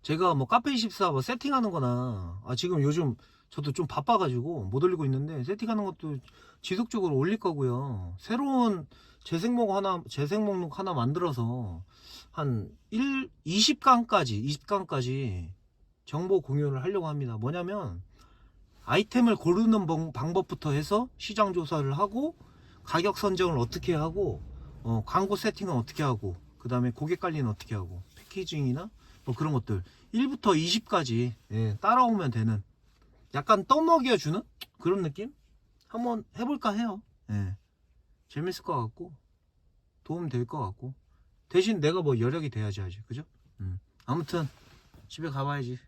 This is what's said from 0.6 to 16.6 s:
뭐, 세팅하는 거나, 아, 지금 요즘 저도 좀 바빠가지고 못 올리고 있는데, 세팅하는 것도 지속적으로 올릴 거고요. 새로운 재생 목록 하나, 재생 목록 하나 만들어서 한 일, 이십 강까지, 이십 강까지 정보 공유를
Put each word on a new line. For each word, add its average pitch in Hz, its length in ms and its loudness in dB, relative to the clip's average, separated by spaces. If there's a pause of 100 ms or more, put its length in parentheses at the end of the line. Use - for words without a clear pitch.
뭐, 139 100 2
세팅하는 247 500 0
거나, 123 760 -2
아, 127 100 -4
지금 175 280 0
요즘 147 320 2 (360)
저도 143 220 -6
좀 170 140 -2
바빠가지고 147 800 0
못 110 180 -2
올리고 175 220 2
있는데, 135 400 -2
세팅하는 214 400 -2
것도 160 340 -6 (440)
지속적으로 185 520 -2
올릴 165 220 2
거고요. 127 800 -2
새로운 240 680 2 (360)
재생 185 320 -2
목록 220 220 2
하나, 190 320 0
재생 160 380 -2
목록 180 320 -4
하나 190 160 -2
만들어서 120 920 -2 (460)
한 127 440 -4 (160)
일, 269 400 -2 (140)
이십 208 360 2
강까지, 208 580 4
이십 139 280 -4
강까지 127 840 -2 (540)
정보 180 340 0
공유를 139 420 -2